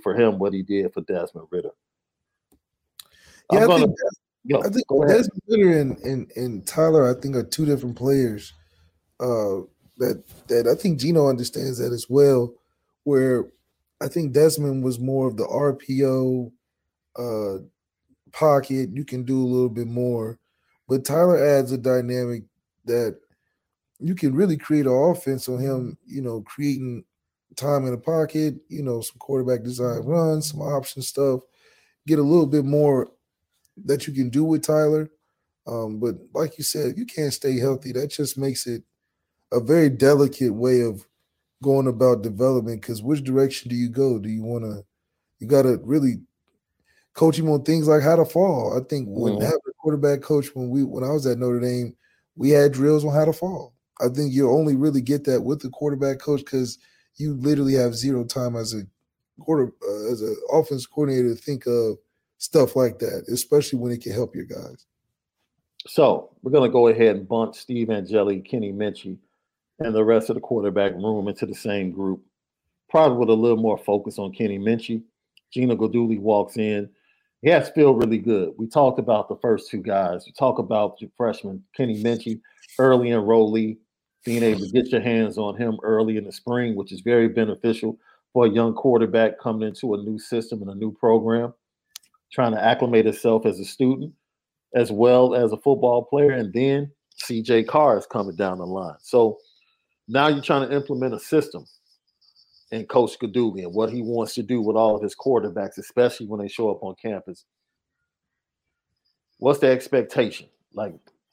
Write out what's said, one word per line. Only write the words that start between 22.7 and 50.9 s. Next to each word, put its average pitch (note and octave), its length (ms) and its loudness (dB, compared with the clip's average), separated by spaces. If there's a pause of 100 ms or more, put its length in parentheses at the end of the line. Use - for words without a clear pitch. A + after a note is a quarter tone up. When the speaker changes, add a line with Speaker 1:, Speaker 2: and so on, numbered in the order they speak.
Speaker 2:
that A#2 320 -2 (800)
you F3 160 -4
can C#3+ 200 0
really E3+ 220 2
create D3 300 0
an B2+ 60 2
offense C#3 580 0
on B2+ 80 -4
him, C#3 480 -6
you C#3 160 -10
know, A2+ 180 -6
creating B2+ 640 -6 (520)
time C#3 280 0
in B2+ 60 -4
the B2 80 -4
pocket, D#3 560 -2 (140)
you D3 140 -10
know, A#2+ 200 -4
some - 160 -14
quarterback B2+ 440 -2
design B2 440 -4
runs, D#3 440 0
some D3+ 120 -10
option C#3+ 400 -6
stuff, C3+ 380 0 (640)
get D3+ 120 2
a D3 40 2
little D#3 240 4
bit C#3 180 2
more C#3+ 460 2 (760)
that C#3 220 -2
you C#3+ 80 -8
can C3 160 -2
do C#3+ 140 0
with D#3+ 180 0
Tyler. D#3 480 0 (560)
Um, A2+ 340 -8
but A#2 140 -2 (180)
like D#3 240 -4
you D3 80 -10
said, - 320 -4
you A#3 80 -6
can't D3+ 300 -4
stay C3 240 -2
healthy. C3 340 -2
That C3+ 160 -4
just C#3+ 300 -6
makes C3+ 280 -4
it A#2+ 160 -8 (720)
a B2 80 2
very D3 300 4
delicate C3+ 640 4
way B2 260 2
of A2 260 -4 (560)
going C3+ 240 2
about A#2+ 360 2
development, A#2 600 -2
'cause G#2+ 200 -10
which C#3 200 -2
direction C3+ 460 0
do B2 80 -4
you A#2+ 140 -2
go? B2+ 280 0
Do G#2 120 -8
you A2 120 -6
wanna, A2 400 -8 (580)
you A#2 60 -12
gotta C3 360 4
really C3 400 0 (880)
coach D#3+ 260 2
him D#3+ 120 0
on C#3+ 120 0
things D#3 240 2
like D3+ 160 6
how D#3+ 140 4
to E3 80 6
fall. C3 540 0
I B2+ 40 -2
think C3+ 280 -6
when G#2+ 240 -2
Speaker 1:
Mm-hmm. G#2 80 -4
Speaker 2:
having D3 260 0
a - 60 -10
quarterback C#3+ 480 0
coach, C#3+ 320 -2
when B2+ 160 -6
we, C3+ 140 0
when B2+ 200 -6